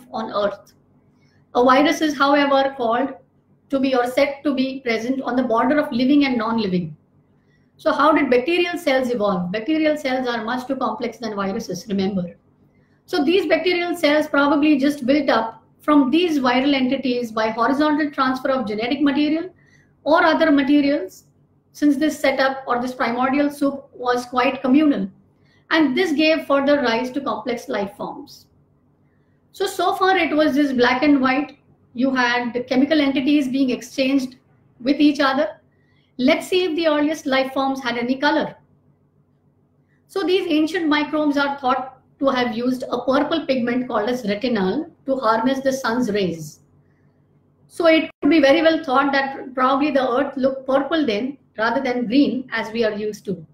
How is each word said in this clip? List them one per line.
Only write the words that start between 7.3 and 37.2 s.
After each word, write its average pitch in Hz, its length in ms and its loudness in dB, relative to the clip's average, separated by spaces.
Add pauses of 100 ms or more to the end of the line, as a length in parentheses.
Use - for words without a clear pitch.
So 311 140 -2
how 285 200 4
did 294 180 2
bacterial 339 480 0
cells 262 320 0
evolve? 196 420 -2
Bacterial 302 460 0
cells 262 300 -4
are 233 160 -4
much 247 240 -6
too 269 80 -4
complex 226 420 -6
than 214 180 -8
viruses, 196 520 -6
remember. 190 500 -2 (680)
So 359 180 -2
these 339 240 2
bacterial 349 480 0
cells 294 320 0
probably 285 500 2
just 285 280 -2
built 285 240 2
up 226 340 -2 (160)
from 285 320 4
these 320 280 2
viral 254 340 2
entities 247 580 -2
by 220 180 -2
horizontal 285 640 0
transfer 262 400 -2
of 254 160 -2
genetic 226 340 -2
material 302 480 0 (540)
or 330 200 4
other 320 280 4
materials, 285 720 2 (500)
since 294 240 2
this 302 200 0
setup 262 500 0
or 240 140 -2
this 254 120 -6
primordial 262 560 0
soup 277 440 -4
was 247 320 -2
quite 254 360 -2
communal. 262 480 2 (600)
And 302 260 2
this 359 140 2
gave 311 340 2
further 277 360 2
rise 247 300 -2
to 277 100 -6
complex 233 460 -6
life 202 300 -4
forms. - 480 -14 (1080)
So, - 140 -4
so 381 300 -2
far 381 220 2
it 311 180 0
was 294 200 2
just 277 220 0
black 247 240 2
and 285 180 4
white. 262 380 -2 (360)
You 262 200 0
had 240 400 0
the 240 80 -4
chemical 294 400 2
entities 277 460 2
being 254 240 0
exchanged 262 680 -2 (420)
with 277 200 0
each 294 200 4
other. 277 420 0 (560)
Let's 302 300 2
see 370 180 0
if 311 100 -2
the 330 120 0
earliest 302 380 0